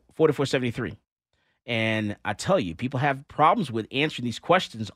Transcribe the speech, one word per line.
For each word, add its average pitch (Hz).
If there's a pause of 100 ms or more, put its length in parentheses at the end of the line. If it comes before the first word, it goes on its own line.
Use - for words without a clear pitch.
(140)
forty-four 151
seventy-three. 123 (720)
And 110
I -
tell 185
you, 87
people 131
have 139
problems 160
with 110
answering 139
these 117
questions 120